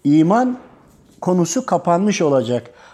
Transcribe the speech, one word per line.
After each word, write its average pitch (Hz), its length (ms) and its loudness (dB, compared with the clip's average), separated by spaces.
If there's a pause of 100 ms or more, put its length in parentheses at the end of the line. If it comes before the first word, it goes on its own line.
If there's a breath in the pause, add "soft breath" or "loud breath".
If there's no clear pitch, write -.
iman 196 540 2 (640)
konusu 185 460 -2
kapanmış 175 560 -2
olacak. 123 480 -2 (240 loud breath)